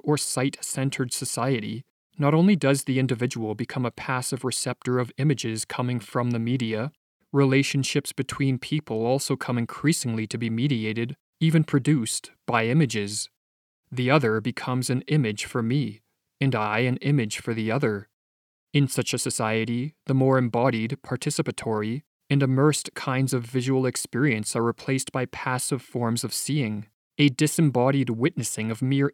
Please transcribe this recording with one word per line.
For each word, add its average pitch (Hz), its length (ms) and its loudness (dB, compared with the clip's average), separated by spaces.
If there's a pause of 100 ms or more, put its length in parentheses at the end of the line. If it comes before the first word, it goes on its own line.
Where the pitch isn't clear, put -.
or 147 140 2
sight-centered 135 920 -4
society, 120 720 -4 (340)
not 147 160 4
only 185 200 6
does 139 280 2
the 131 160 0
individual 120 560 -2
become 123 300 -4
a 117 40 -2
passive 127 540 -4
receptor 127 560 -2
of 123 180 -4
images 120 480 0
coming 123 340 -4
from 123 320 -2
the 117 80 -2
media, 117 520 -2 (400)
relationships 139 800 2
between 135 480 -2
people 117 460 -2
also 135 300 0
come 123 220 -2
increasingly 117 720 -2
to 120 100 -6
be 113 140 -2
mediated, 117 640 -2 (240)
even 160 240 4
produced, 139 680 0 (140)
by 113 220 2
images. 110 600 0 (600)
The 123 220 0
other 117 280 4
becomes 127 500 -4
an 131 140 0
image 120 420 0
for 120 180 -2
me, 113 380 -2 (380)
and 135 140 2
I 107 260 0
an 127 180 2
image 127 420 0
for 117 160 -4
the 110 160 -2
other. 113 380 -2 (640)
In 143 160 4
such - 280 -2
a - 20 -2
society, 117 800 -2 (100)
the 135 80 0
more 131 240 4
embodied, 120 640 0
participatory, 117 1000 -4 (260)
and 139 140 4
immersed 135 500 4
kinds 131 400 -2
of 120 140 -2
visual 131 400 0
experience 123 680 0
are 117 80 0
replaced 131 480 -2
by 127 140 -2
passive 127 560 -4
forms 117 420 -2
of 117 100 -6
seeing, 110 540 -2 (340)
a 147 60 8
disembodied 135 840 2
witnessing 113 640 -2
of 110 100 -6
mere 139 320 2